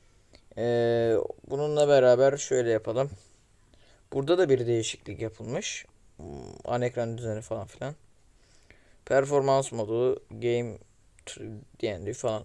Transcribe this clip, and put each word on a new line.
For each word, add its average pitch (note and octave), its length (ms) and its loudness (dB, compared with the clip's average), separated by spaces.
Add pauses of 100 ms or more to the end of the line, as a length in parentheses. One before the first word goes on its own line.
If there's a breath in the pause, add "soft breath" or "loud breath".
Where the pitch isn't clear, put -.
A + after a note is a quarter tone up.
(580 soft breath)
Ee, A#2 580 2 (320)
bununla D3 400 0
beraber C3+ 480 8
şöyle B2+ 340 0
yapalım. A#2 400 -2 (1000 soft breath)
Burada C#3 260 2
da F3+ 100 4
bir A#2+ 180 2
değişiklik A2 540 -4
yapılmış. A2+ 680 -8 (300)
Hmm, - 100 -18 (380)
an B2 180 -4
ekran A#2 360 -4
düzeni A2 220 -6
falan A2 260 -10
filan. C#3 280 -12 (1080 soft breath)
Performans C3+ 680 2
modu, A#2 580 -2
game A#2+ 480 -4 (480)
t-, - 180 -14 (380)
D G2+ 180 -4
N G2 60 -10
D G#2 60 -4
falan. A2+ 320 -4